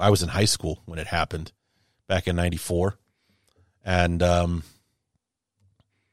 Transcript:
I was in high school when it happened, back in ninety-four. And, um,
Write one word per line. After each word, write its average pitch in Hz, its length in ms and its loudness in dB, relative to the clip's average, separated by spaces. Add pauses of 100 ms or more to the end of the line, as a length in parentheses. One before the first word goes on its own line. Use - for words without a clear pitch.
I 95 100 4
was 98 120 4
in 82 80 -4
high 104 160 2
school - 400 -2
when 82 120 -12
it 78 80 -8
happened, 80 460 -4 (540)
back 92 200 0
in 90 100 0
ninety-four. 87 600 -2 (880)
And, 87 380 2
um, 87 400 2 (1500)